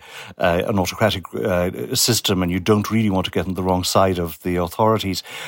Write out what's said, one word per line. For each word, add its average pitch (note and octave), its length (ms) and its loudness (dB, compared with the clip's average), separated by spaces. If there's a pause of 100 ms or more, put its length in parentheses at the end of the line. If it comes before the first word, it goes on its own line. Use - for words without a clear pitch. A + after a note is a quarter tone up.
(380)
uh, F2 280 2
an G#2+ 120 0
autocratic, F#2+ 560 -2
uh, F2+ 600 -2
system, G#2 480 0
and F2 80 0
you F2+ 80 0
don't G#2 320 2
really A2 200 2
want F#2 160 0
to - 40 -10
get F2 160 -2
on F#2 80 -4
the F#2 80 -6
wrong F#2 220 2
side F#2+ 340 4
of E2+ 240 -6
the F2 140 -2
authorities. G2 680 0 (260)